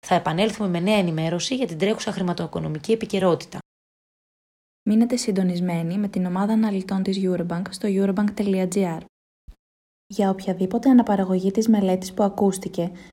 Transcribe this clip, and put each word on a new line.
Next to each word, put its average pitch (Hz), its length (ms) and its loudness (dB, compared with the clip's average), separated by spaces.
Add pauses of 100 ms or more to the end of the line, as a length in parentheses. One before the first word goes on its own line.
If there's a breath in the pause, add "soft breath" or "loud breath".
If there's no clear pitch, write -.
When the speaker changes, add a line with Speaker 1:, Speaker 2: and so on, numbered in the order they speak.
Speaker 1:
Θα 190 80 2
επανέλθουμε 190 540 0
με 175 120 -2
νέα 208 160 2
ενημέρωση 170 580 -2
για 254 120 -2
την 165 120 -8
τρέχουσα 208 340 -2
χρηματοοικονομική 175 800 -4
επικαιρότητα. 190 680 0 (1300)
Speaker 2:
Μείνετε 233 280 2
συντονισμένοι 180 840 -2
με 202 100 -2
την 185 180 -2
ομάδα 190 260 0
αναλυτών 196 500 0
της 190 200 -2
Eurobank 175 480 -2
στο - 200 -4
eurobank 196 440 2
τελεία 190 400 0
G 180 240 0
R. - 20 -10 (1120)
Για 196 180 2
οποιαδήποτε 190 600 0
αναπαραγωγή 196 600 4
της 226 180 2
μελέτης 190 460 2
που - 80 0
ακούστηκε, 190 680 0 (200 loud breath)